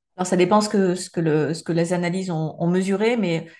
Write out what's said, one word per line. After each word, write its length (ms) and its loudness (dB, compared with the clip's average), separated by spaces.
Alors, 100 -4
ça 80 0
dépend 240 4
ce 100 2
que, 240 2
ce 160 -6
que 120 -4
le, 320 2
ce 100 -8
que 80 -4
les 220 0
analyses 380 -2
ont, 280 -4
ont 80 -2
mesuré, 500 0
mais 300 -2